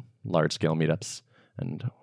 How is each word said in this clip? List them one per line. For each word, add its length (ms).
large-scale 500
meetups 480
and 320